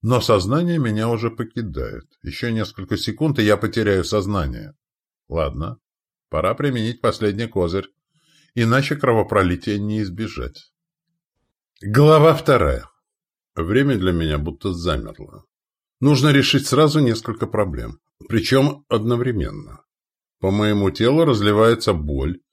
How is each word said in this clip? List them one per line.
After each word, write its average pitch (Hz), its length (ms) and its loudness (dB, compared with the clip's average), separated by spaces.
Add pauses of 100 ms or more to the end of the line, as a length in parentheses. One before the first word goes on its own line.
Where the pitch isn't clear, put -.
Но 117 180 2
сознание 143 560 2
меня 110 320 0
уже 117 220 -2
покидает. 73 760 -8 (180)
Ещё - 280 -6
несколько 110 460 -4
секунд, 143 420 -4
и 113 40 4
я 104 140 4
потеряю 101 460 0
сознание. 92 720 -4 (540)
Ладно, 80 500 -6 (520)
пора 95 240 -2
применить 120 480 -4
последний 107 460 -2
козырь. 92 400 -4 (680)
Иначе 123 420 2
кровопролития 104 840 0
не 107 240 -4
избежать. 92 680 -10 (1120)
Глава 147 520 6
вторая. 101 560 0 (680)
Время 117 420 0
для 92 140 0
меня 80 260 0
будто 85 360 -6
замерло. 65 720 -8 (540)
Нужно 143 300 4
решить 139 380 2
сразу 151 320 2
несколько 113 480 -2
проблем, 67 520 -6 (280)
причём 127 640 0
одновременно. 117 920 -4 (580)
По 95 120 0
моему 104 400 2
телу 135 340 2
разливается 110 680 2
боль 73 460 -4 (140)